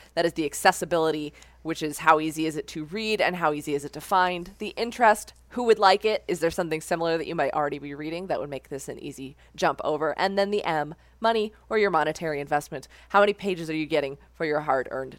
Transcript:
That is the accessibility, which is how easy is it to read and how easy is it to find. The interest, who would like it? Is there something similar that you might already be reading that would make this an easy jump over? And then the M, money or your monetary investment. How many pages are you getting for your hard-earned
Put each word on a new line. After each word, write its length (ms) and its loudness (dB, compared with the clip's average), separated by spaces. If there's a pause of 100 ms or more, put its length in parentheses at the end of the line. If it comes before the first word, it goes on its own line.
(140)
That 100 2
is 100 0
the 100 -2
accessibility, 880 0 (300)
which 200 -6
is 160 -6
how 220 6
easy 260 -2
is 100 -2
it 120 -6
to 160 -8
read 360 -2
and 140 2
how 180 2
easy 220 -4
is 100 -4
it 100 -12
to 60 -10
find. 580 0
The 180 -8
interest, 560 2 (160)
who 160 -6
would 160 6
like 240 6
it? 240 0
Is 100 -2
there 140 0
something 280 -4
similar 380 0
that 80 -4
you 80 -6
might 200 0
already 260 -2
be 120 -12
reading 360 -8
that 100 -2
would 120 -6
make 180 -10
this 200 -10
an 120 -12
easy 340 -12 (220)
jump 260 0
over? 340 -2
And 220 0
then 140 0
the 100 -2
M, 320 -2 (240)
money 340 0 (160)
or 80 -2
your 140 4
monetary 480 0
investment. 480 -4 (220)
How 100 4
many 140 6
pages 360 -4
are 60 -4
you 120 -2
getting 300 0 (180)
for 100 -4
your 160 2
hard-earned 580 -2